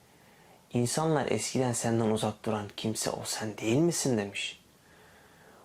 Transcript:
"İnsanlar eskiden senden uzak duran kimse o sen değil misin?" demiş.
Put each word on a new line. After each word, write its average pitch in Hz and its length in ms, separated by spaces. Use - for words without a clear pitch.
"İnsanlar 143 580
eskiden 120 420
senden 113 380
uzak 110 340
duran 104 320
kimse - 340
o 107 140
sen 110 340
değil 117 200
misin?" 147 400
demiş. - 460